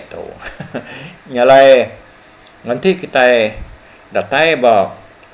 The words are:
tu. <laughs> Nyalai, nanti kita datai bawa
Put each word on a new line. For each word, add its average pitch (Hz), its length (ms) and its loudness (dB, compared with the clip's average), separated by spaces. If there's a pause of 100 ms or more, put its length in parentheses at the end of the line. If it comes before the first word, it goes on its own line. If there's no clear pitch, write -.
tu. - 160 -16 (560)
<laughs> - 560 -20
Nyalai, 131 560 4 (720)
nanti 131 320 -4
kita 131 320 0 (800)
datai 147 480 -2
bawa 113 400 0 (380)